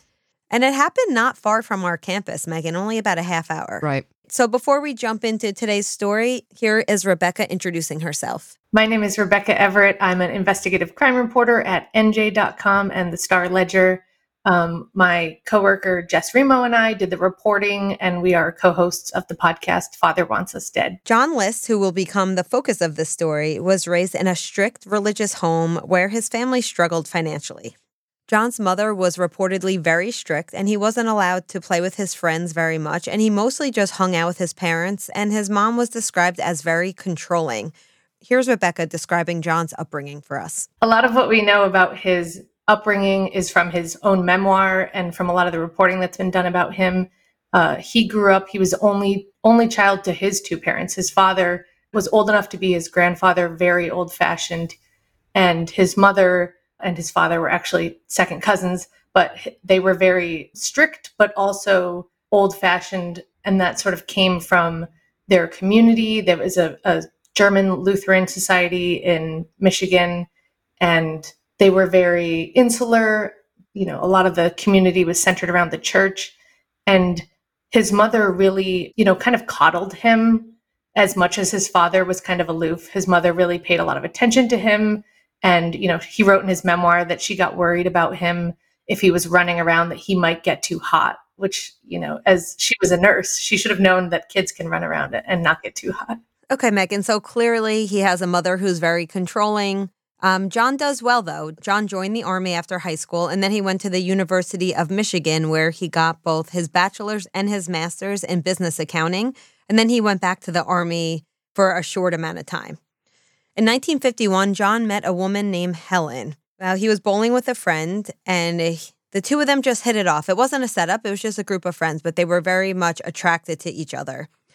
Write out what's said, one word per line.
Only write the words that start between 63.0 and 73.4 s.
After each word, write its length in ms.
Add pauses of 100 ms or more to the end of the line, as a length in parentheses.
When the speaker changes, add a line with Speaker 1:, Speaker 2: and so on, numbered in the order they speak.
Speaker 3:
and 160
that 200
sort 140
of 140
came 320
from 460 (420)
their 200
community. 720
There 160
was 180
a, 300
a 180 (320)
German 380
Lutheran 540
society 640
in 520 (140)
Michigan, 680 (520)
and 540 (240)
they 120
were 160
very 580
insular. 920 (400)